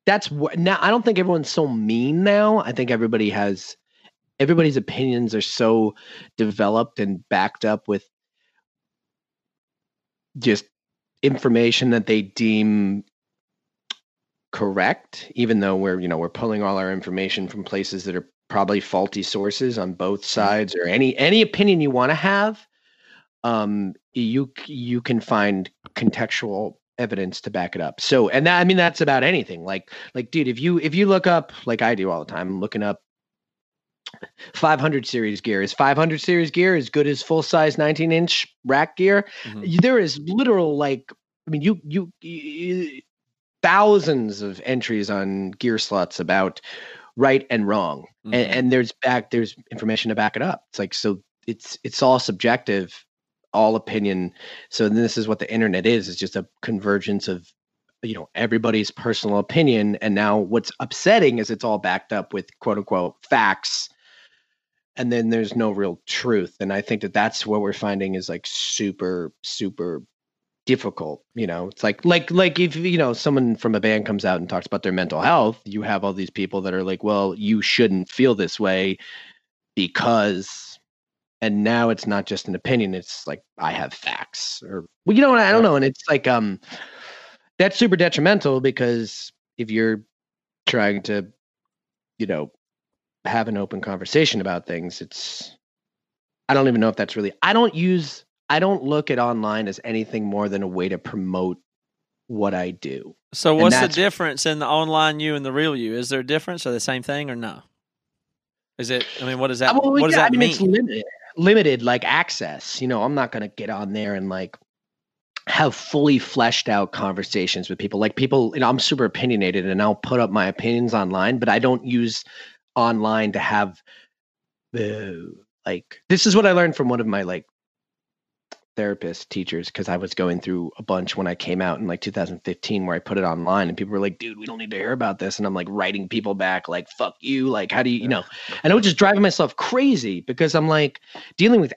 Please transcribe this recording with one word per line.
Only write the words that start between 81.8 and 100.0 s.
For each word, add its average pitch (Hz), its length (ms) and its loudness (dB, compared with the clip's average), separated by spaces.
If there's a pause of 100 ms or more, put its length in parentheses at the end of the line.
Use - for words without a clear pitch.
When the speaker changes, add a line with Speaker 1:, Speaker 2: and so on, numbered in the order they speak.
Speaker 1:
it's 110 180 -2
not 101 180 -2
just - 220 -8
an 92 80 -4
opinion. 104 400 0
It's - 320 -12
like, 73 160 -10 (160)
"I 78 140 -2
have - 200 -8
facts," - 720 -10
or, 90 220 -10 (200)
well, 208 100 4
you 262 60 6
know 285 80 8
what? 247 120 6
I 196 100 4
don't 226 100 6
Speaker 3:
Right. 208 80 8
Speaker 1:
know. 147 60 6
And 135 100 4
it's 135 240 -2
like, 139 180 2
um, 110 320 2 (1000)
that's 196 180 4
super 196 180 4
detrimental 156 640 4
because 120 720 -2 (280)
if 113 100 -6
you're 110 340 0 (600)
trying 104 380 0
to, 101 240 -4 (920)
you 110 80 -4
know, 78 260 -4 (760)
have 113 240 -2
an 104 80 -4
open 98 240 -6
conversation 101 600 0
about 87 240 -4
things, 85 360 -10
it's, - 560 -14 (920)
I 139 40 4
don't 135 140 6
even 120 120 4
know 110 100 4
if 104 60 -2
that's 101 220 -6
really, 101 240 -4
I 180 100 4
don't 220 240 2
use, 170 480 -2 (260)
I 151 100 2
don't 185 240 2
look 147 280 0
at 123 80 0
online 110 480 0
as 98 160 -8
anything 110 400 -4